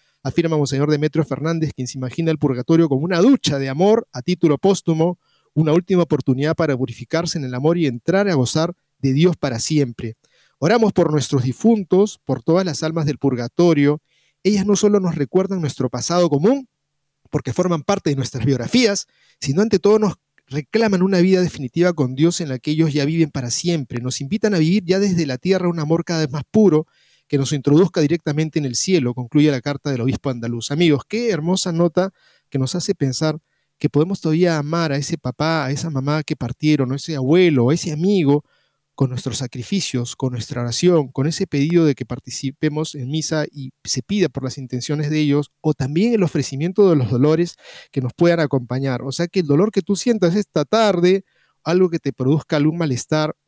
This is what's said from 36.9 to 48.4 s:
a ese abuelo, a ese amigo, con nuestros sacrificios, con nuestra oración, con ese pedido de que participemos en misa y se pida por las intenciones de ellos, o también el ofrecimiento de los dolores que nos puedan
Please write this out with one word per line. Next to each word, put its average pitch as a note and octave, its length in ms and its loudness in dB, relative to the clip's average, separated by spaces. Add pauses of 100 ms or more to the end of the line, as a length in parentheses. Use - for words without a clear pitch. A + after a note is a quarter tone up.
a C3+ 40 -4
ese D#3 200 -8
abuelo, C#3 540 4
a D#3 40 2
ese E3+ 160 -4
amigo, D3+ 540 2 (500)
con C3+ 160 0
nuestros B2 260 -6
sacrificios, B2+ 800 -6
con B2+ 160 -4
nuestra A#2+ 300 -8
oración, D3 460 2
con C#3 180 -2
ese E3 200 -4
pedido E3 380 2
de D3 100 4
que B2 120 -10
participemos D3 880 -6
en C3 160 -8
misa D#3 420 -2
y C3+ 200 -14 (120)
se - 160 -6
pida G3 300 -2
por B2+ 120 -10
las C3 140 -8
intenciones C#3+ 540 -6
de D#3 80 -2
ellos, D3 420 0
o D#3 140 0
también E3+ 400 0
el G#3 80 2
ofrecimiento E3+ 640 0
de E3 80 6
los B2 140 0
dolores D#3 460 2 (360)
que C3+ 80 -6
nos B2 140 -4
puedan E3+ 260 4